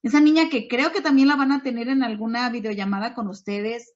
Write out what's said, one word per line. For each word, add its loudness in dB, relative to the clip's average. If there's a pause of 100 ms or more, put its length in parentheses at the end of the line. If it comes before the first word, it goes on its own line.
esa 2
niña 4
que -4
creo -2
que -4
también 4
la 4
van 0
a 0
tener -6
en 0
alguna -4
videollamada -4
con -8
ustedes -8